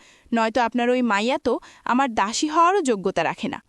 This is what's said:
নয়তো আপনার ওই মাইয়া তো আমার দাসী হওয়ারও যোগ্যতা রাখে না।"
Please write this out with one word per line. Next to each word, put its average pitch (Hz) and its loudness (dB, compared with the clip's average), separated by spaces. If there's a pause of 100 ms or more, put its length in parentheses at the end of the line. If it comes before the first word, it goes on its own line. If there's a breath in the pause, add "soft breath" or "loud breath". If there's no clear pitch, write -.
(340 soft breath)
নয়তো 226 0
আপনার 240 0
ওই 254 2
মাইয়া 226 0
তো 269 -2 (260 loud breath)
আমার 247 0
দাসী 226 -2
হওয়ারও 339 4
যোগ্যতা 190 0
রাখে 151 -4
না।" - -10